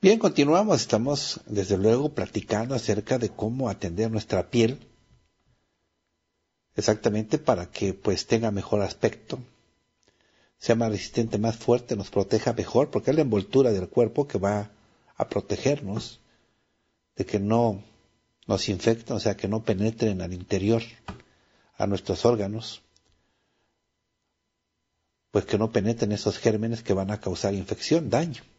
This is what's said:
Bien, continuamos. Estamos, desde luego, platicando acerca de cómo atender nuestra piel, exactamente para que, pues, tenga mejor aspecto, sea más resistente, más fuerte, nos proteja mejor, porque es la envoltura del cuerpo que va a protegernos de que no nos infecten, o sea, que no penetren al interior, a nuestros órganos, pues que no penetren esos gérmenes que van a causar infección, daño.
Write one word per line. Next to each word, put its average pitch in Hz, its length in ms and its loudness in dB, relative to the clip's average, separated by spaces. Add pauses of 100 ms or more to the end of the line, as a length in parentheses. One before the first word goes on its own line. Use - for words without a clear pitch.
Bien, 208 160 8
continuamos. 170 640 4
Estamos, 135 640 -2
desde 101 320 0
luego, 120 360 2
platicando 107 600 -4
acerca 107 420 -2
de 117 140 -2
cómo 120 400 -4
atender 98 400 -2
nuestra 104 400 -2
piel, - 360 2 (1900)
exactamente 110 640 0
para 104 320 -2
que, 95 240 -4
pues, - 320 -2
tenga 113 240 2
mejor 101 320 -2
aspecto, - 560 -4 (1200)
sea - 160 2
más 117 160 0
resistente, 110 480 -2
más 113 180 0
fuerte, - 400 0
nos 98 140 -10
proteja 104 420 0
mejor, 117 380 0
porque 117 220 -2
es 151 40 2
la 160 60 2
envoltura 120 500 2
del 92 160 -2
cuerpo 123 400 0
que - 80 -6
va 101 340 -2 (460)
a - 140 -4
protegernos - 920 -4 (960)
de 98 80 -2
que 104 140 -2
no 107 440 2 (640)
nos 98 220 0
infecten, 113 480 0
o 98 40 -2
sea, 101 180 0
que - 100 -4
no 110 140 -2
penetren 104 580 -2
al 92 140 -6
interior, 101 480 0 (960)
a 104 80 0
nuestros 98 400 -2
órganos, 110 560 -2 (2500)
pues 101 160 0
que - 100 0
no 110 160 0
penetren 113 400 0
esos 101 240 -2
gérmenes 113 460 0
que - 100 0
van 98 180 0
a 104 100 -4
causar 98 340 -2
infección, 107 560 -2
daño. 139 320 -2 (160)